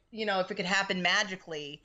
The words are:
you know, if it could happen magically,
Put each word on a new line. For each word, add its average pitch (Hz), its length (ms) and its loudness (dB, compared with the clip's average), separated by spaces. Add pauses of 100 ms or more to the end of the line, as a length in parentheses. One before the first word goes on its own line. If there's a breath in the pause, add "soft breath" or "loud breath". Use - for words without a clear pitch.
(120)
you 220 140 -4
know, 196 160 2
if 185 100 -2
it 208 40 -4
could 196 100 -2
happen 190 360 2
magically, 175 840 0